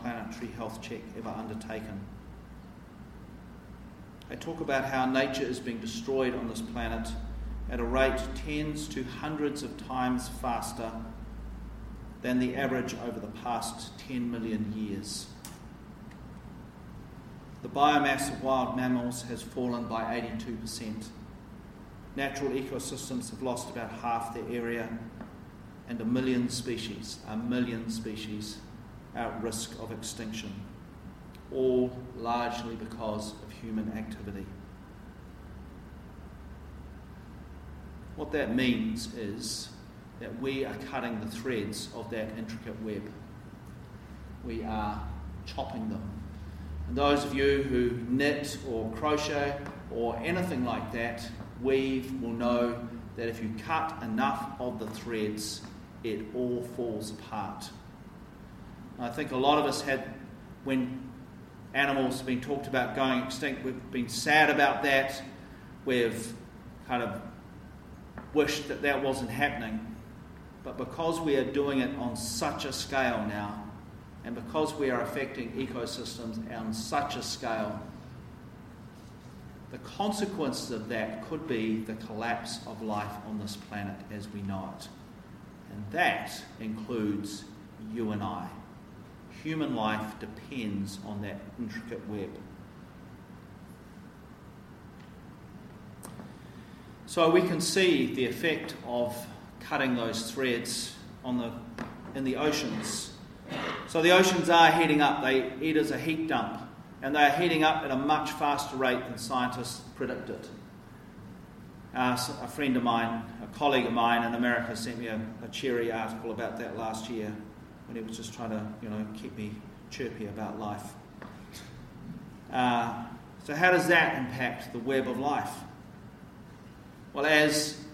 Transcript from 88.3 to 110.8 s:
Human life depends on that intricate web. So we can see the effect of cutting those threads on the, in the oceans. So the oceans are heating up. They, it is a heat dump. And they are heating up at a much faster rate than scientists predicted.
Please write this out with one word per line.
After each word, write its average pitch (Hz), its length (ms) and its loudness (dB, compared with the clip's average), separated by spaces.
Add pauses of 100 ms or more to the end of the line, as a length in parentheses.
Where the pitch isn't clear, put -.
Human 151 340 0
life 107 420 2
depends 104 840 -4
on 101 160 -4
that 101 220 -4 (160)
intricate 107 500 -6
web. 101 220 -2 (4000)
So 165 240 6
we 175 140 10
can 170 180 4
see 151 540 6
the 127 100 4
effect - 500 2 (120)
of 120 280 2 (460)
cutting 135 360 4
those 113 340 0
threads - 640 0 (300)
on 123 140 2
the, 117 120 0 (640)
in 135 80 0
the 131 140 2
oceans. 139 760 0 (760)
So 160 140 4
the 170 80 12
oceans 185 400 10
are 165 200 12
heating 156 300 8
up. - 220 8
They, 131 160 8
it 156 400 4
is 147 120 6
a 131 60 0
heat 160 320 2
dump. 123 320 2 (400)
And 135 160 2
they 147 60 10
are 139 80 12
heating 165 340 6
up 156 180 6
at 143 80 -2
a 131 60 4
much 147 360 4
faster 143 440 2
rate 127 240 4
than 123 160 -6
scientists 123 640 0 (160)
predicted. 123 500 -4 (1500)